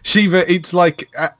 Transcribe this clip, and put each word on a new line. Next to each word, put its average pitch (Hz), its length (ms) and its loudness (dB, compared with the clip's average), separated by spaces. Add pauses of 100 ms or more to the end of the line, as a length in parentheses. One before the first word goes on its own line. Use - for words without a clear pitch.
Shiva, 185 500 0
it's 175 200 -4
like, 170 440 0
uh, 156 120 -4 (100)